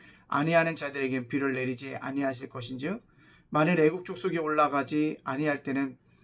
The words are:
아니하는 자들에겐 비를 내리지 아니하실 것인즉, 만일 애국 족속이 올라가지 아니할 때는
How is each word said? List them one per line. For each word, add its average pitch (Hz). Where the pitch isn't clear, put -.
아니하는 160
자들에겐 135
비를 135
내리지 127
아니하실 135
것인즉, 131
만일 160
애국 156
족속이 185
올라가지 151
아니할 139
때는 135